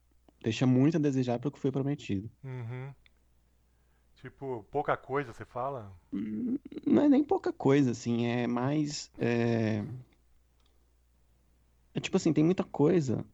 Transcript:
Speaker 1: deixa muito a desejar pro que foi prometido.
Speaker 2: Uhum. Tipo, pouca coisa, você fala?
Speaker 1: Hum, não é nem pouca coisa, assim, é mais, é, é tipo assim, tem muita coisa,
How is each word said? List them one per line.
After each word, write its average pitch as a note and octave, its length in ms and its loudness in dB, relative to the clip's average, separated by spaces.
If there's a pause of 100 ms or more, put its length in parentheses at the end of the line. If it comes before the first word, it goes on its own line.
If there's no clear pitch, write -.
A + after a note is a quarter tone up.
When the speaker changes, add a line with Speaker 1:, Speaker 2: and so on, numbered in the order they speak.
(420)
Speaker 1:
deixa A#2 240 0
muito C3 300 4
a D#3+ 40 0
desejar C3 380 0
pro C#3+ 140 -6
que - 80 -16
foi C3+ 120 -2
prometido. C3+ 580 -4 (140)
Speaker 2:
Uhum. B2+ 500 -10 (1200)
Tipo, B2+ 560 -10
pouca C#3+ 260 0
coisa, B2+ 360 -4
você G#2+ 120 -14
fala? A#2+ 480 -8 (200)
Speaker 1:
Hum, A3 460 -4 (280)
não - 160 6
é D4 60 6
nem C#4+ 160 6
pouca F#4 280 -2
coisa, C3+ 380 4
assim, A#2 360 -2
é A#2+ 200 0
mais, C#3+ 720 -4
é, A#2 640 2 (2000)
é - 60 -4
tipo - 160 0
assim, E3+ 160 2
tem D#3 120 4
muita F#3 200 2
coisa, D3 680 2